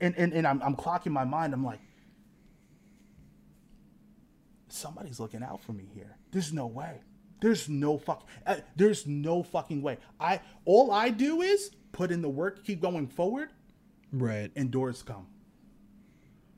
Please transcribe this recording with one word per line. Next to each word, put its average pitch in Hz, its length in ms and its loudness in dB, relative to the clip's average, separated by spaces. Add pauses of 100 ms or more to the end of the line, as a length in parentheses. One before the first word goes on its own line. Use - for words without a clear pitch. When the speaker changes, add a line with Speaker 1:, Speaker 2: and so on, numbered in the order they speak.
Speaker 1:
and, 175 160 2
and, 170 160 2
and 160 140 2
I'm, 139 140 2
I'm 139 140 0
clocking 170 360 -2
my 135 120 0
mind. 147 300 -2
I'm 131 100 -2
like, 113 160 -6 (3000)
"Somebody's 147 520 -12
looking 113 240 -8
out 151 180 -10
for 113 120 -10
me 98 200 -12
here. 98 240 -18 (140)
There's 165 220 -2
no 135 140 -4
way. 127 340 -10 (400)
There's 208 280 2
no 147 280 2
fuck-, - 300 -6 (180)
uh, - 120 0 (180)
there's 202 320 4
no 151 360 0
fucking 156 380 -4
way." 139 160 -2 (220)
I, 175 220 0 (240)
all 214 260 8
I 220 180 4
do 285 320 2
is 403 300 2 (200)
put 180 200 -2
in 175 100 -2
the 151 80 -2
work, 170 340 -4
keep 185 180 -4
going 175 260 0
forward. 220 420 -2 (640)
Speaker 2:
Right. 110 440 -2
Speaker 1:
And 131 160 -2
doors 127 320 -2
come. 98 240 -14 (1300)